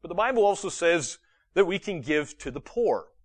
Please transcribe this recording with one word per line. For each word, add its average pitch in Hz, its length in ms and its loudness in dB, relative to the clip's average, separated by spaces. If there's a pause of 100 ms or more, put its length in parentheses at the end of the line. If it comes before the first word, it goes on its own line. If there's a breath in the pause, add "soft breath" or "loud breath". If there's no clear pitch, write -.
But 165 60 -16
the 170 80 -6
Bible 226 280 2
also 202 240 0
says 170 500 0 (360)
that 190 120 6
we 185 120 -4
can 185 220 -8
give 147 380 -2
to 135 120 -10
the 135 80 -12
poor. 143 520 -2 (140)